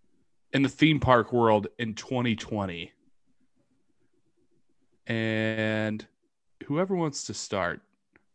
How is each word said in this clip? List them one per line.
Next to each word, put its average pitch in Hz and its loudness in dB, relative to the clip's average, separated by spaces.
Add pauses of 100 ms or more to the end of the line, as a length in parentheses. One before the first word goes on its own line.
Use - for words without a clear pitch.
(540)
in 135 2
the 131 2
theme 156 4
park 120 4
world 110 4 (100)
in 110 -6
twenty 120 -2
twenty? 95 -8 (2250)
And 110 -2 (600)
whoever 185 0
wants 160 -4
to 107 -10
start, 87 -4 (540)